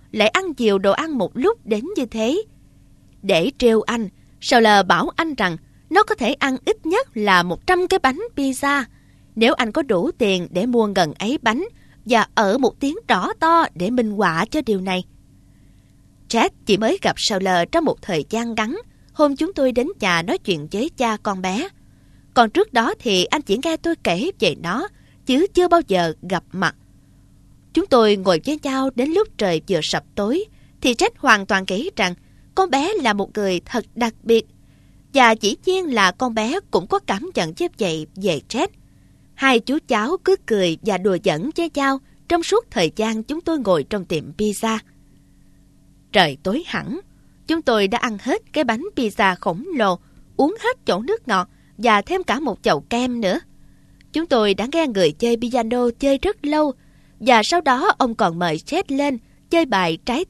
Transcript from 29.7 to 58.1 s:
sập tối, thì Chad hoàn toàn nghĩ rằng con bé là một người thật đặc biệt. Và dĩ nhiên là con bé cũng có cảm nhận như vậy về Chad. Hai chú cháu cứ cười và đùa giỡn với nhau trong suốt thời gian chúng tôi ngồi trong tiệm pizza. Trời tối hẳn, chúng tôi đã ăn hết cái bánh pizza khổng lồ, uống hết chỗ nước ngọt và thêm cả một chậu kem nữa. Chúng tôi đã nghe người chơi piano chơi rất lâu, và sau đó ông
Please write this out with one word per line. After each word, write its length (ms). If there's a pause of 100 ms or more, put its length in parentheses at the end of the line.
sập 220 (100)
tối, 300 (360)
thì 140
Chad 220
hoàn 300
toàn 220
nghĩ 280
rằng 180 (400)
con 160
bé 240
là 180
một 220
người 300
thật 200 (100)
đặc 280
biệt. 240 (680)
Và 160
dĩ 260 (100)
nhiên 280
là 160
con 240
bé 260 (100)
cũng 160
có 120
cảm 360
nhận 240
như 80 (120)
vậy 280 (100)
về 320
Chad. 220 (640)
Hai 260
chú 180 (100)
cháu 360
cứ 120 (100)
cười 360
và 160
đùa 260
giỡn 320
với 180
nhau 240 (300)
trong 140
suốt 280
thời 260
gian 260
chúng 180
tôi 180
ngồi 240
trong 220
tiệm 340
pizza. 400 (1300)
Trời 300
tối 240
hẳn, 340 (460)
chúng 160
tôi 260
đã 100
ăn 240
hết 200 (100)
cái 120
bánh 200 (120)
pizza 440
khổng 260 (100)
lồ, 220 (380)
uống 240
hết 260
chỗ 140
nước 280
ngọt 200 (300)
và 240
thêm 200
cả 180
một 220
chậu 180
kem 400
nữa. 200 (720)
Chúng 140
tôi 280
đã 180
nghe 140
người 260
chơi 240
piano 640
chơi 200
rất 280
lâu, 260 (480)
và 220
sau 180
đó 380
ông 160